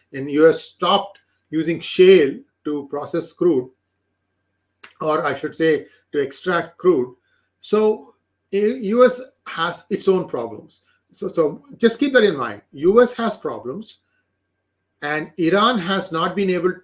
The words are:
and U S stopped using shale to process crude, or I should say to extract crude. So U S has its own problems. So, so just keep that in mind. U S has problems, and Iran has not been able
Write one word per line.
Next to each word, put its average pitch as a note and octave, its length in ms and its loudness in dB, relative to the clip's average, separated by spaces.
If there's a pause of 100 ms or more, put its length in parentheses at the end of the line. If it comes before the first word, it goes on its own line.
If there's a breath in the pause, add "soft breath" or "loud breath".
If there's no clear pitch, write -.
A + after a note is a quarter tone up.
(120 soft breath)
and C#3 200 -8
U D3+ 160 6
S D#3 140 0
stopped - 580 -2 (300)
using D#3+ 280 -4
shale F#3 560 6 (300)
to D3 240 -8
process D3 440 -6
crude, C#3 380 0 (1300)
or D#3 240 -2
I C#3+ 120 -2
should D3+ 180 -8
say D#3 320 0 (240 soft breath)
to D3 80 -4
extract E3+ 580 -4
crude. C#3 380 0 (460)
So G#3+ 560 -2 (340)
U A3 540 0
S B3+ 160 2 (260)
has E3+ 440 -6
its G3 180 -4
own F#3 180 2
problems. A2 560 -10 (300)
So, G3 160 -10
so D#3+ 340 -2 (140)
just A3+ 240 0
keep C#4+ 140 -2
that A#3 100 4
in F3+ 120 2
mind. A2+ 260 -8 (100)
U F3+ 280 2
S A#3+ 140 2
has A3+ 220 -6
problems, C3+ 640 -10 (1040)
and D3+ 360 -6
Iran G3+ 400 2
has F#3 320 -4
not E3+ 240 -4
been G3 160 -2
able F3+ 340 0